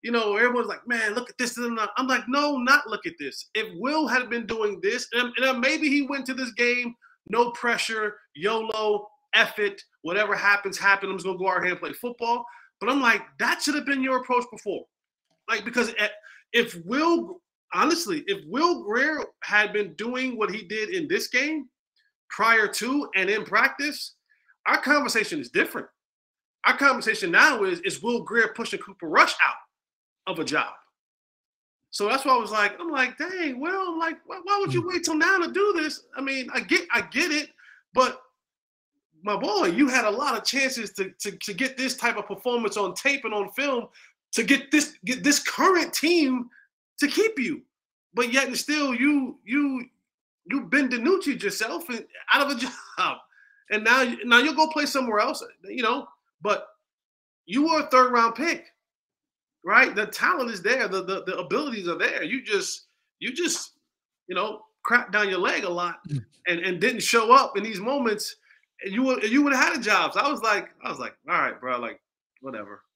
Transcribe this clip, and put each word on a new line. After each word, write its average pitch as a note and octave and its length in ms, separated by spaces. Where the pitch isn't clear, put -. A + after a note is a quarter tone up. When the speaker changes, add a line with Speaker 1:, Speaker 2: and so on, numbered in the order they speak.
Speaker 1:
you A#3 100
know, G#3+ 240
everyone's A#3+ 320
like, - 180
"Man, A3+ 300
look B3 140
at - 80
this." A#3+ 200
And A#3 220
I'm B3+ 100
like, B3+ 200
"No, C#4+ 300
not B3+ 300
look G#3 180
at D#3+ 140
this." - 340
If G#3+ 140
Will D4 280
had B3 220
been A#3 160
doing G#3 360
this, A#3 320
and, A#3+ 240
and B3+ 240
maybe D4+ 280
he C#4+ 140
went C4 240
to C4 60
this B3+ 200
game, A#3+ 400
no A#3+ 220
pressure, A3 640
yolo, G#3+ 720
F A3 260
it, G3+ 220
whatever G3 340
happens, G3+ 420
happen. G3 320
I'm F#3+ 80
just E3+ 80
gonna F#3+ 120
go F#3+ 120
out F3+ 140
here F3+ 80
and F3 80
play D3+ 140
football. A#3+ 520
But G#3+ 80
I'm C#4+ 120
like, A3+ 200
that C4 220
should D4+ 140
have B3 100
been C4+ 180
your C4 160
approach B3 320
before. G3+ 340
Like, A#3 160
because A#3+ 240
e-, G#3 260
if A#3 220
Will, E4 560
honestly, G3+ 540
if F#3+ 200
Will D4 380
Grier C4+ 360
had G#3 300
been G3+ 220
doing B3 420
what G#3 120
he G3+ 140
did G#3 280
in E3 180
this F#3+ 180
game C#4+ 400
prior A3 400
to C4 460
and F#3+ 140
in G#3+ 140
practice, C4 680
our C#4+ 160
conversation A#3 600
is A#2 80
different. - 380
Our B3 120
conversation A3+ 540
now A#3 340
is, F3 160
is E3 200
Will A3+ 220
Grier A3 320
pushing G3+ 240
Cooper F#3+ 300
Rush A#3+ 240
out B2+ 100
of E3 60
a D#3 60
job? C#3+ 280
So G3+ 160
that's C4+ 180
why C4 100
I - 20
was G#3+ 140
like, G#3 280
I'm E4+ 120
like, B3+ 260
"Dang, D#4+ 420
Will," F4+ 340
I'm D#4+ 60
like, E4 260
"why, - 180
why G4+ 160
would F#4+ 140
you E4+ 100
Speaker 2:
Mm. F4 100
Speaker 1:
wait F4 100
till D#4+ 120
now F4+ 240
to D#4 120
do G4+ 240
this?" D#4 280
I C4+ 60
mean, C4+ 320
I B3 60
get, F4 340
I A3 80
get C#4+ 300
it, D4 180
but B3 280
my G3+ 120
boy, E4 320
you A#3 200
had B3 180
a G#3 60
lot B3 260
of G3+ 80
chances B3+ 480
to, F#3+ 260
to, G3+ 120
to G3 220
get C4 240
this B3+ 200
type A#3 200
of G3+ 100
performance A3+ 500
on F#3+ 160
tape C#4 320
and A3 80
on G3+ 180
film C4 360
to A#3 100
get C4 280
this, D4+ 220
get B3 200
this C#4+ 160
current E4 540
team C#4 560
to D4 80
keep A4 300
you. A3+ 260
But A#3 180
yet C4 160
and B3+ 100
still, C#4+ 380
you, C4+ 480
you, C4 420
you B3+ 220
Ben C4 220
DiNucci'd B3+ 540
yourself A3+ 460
and A3+ 160
out C#4 160
of C4 80
a - 20
<laughs> - 380
job. F3 200
And G#3+ 120
now, B3 260
now A#3+ 160
you'll C#4+ 160
go D#4 120
play D4+ 180
somewhere A#3+ 340
else, B3+ 240
you A3+ 180
know, A#3+ 240
but G3 260
you C4+ 220
were D#4 140
a C#4+ 60
third B3+ 260
round A#3 220
pick, D4+ 320
right? A3+ 280
The G#3 120
talent A#3 440
is G3 120
there. A3+ 260
The, F#3 160
the, F#3 220
the F3+ 140
abilities G#3 500
are D#3+ 80
there. F3 260
You A3+ 180
just, - 440
you A3+ 140
just, - 400
you F3+ 80
know, G#3+ 260
crapped A#3 260
down G#3 160
your F#3 120
leg F#3 260
a F3+ 40
lot F3 280
Speaker 2:
Mm. C3+ 140
Speaker 1:
and, E3+ 140
and F3+ 180
didn't A3 240
show A#3 300
up C4 240
in G3 60
these G#3+ 180
moments. A#3+ 560
And G3 120
you B3 100
would, B3+ 200
you A#3+ 200
would C#4 100
have C4 80
had D#4+ 40
a A#3 60
job. F#3 300
So G3 80
I C#4+ 100
was C4 100
like, G#3 280
I A#2+ 40
was C3+ 100
like, A2+ 140
"All - 120
right, B2 180
bro, B2+ 220
like, A2+ 180
whatever." G#2+ 420